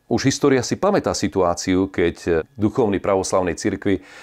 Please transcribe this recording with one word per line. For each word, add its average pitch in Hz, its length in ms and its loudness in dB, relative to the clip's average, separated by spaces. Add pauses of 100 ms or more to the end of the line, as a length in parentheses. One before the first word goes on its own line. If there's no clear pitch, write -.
(100)
už 120 160 0
história 135 320 2
si 123 160 -2
pamätá 156 400 0
situáciu, 92 720 0
keď 85 560 0 (160)
duchovní 104 400 0
pravoslavnej 92 560 0
cirkvi 98 480 -2 (200)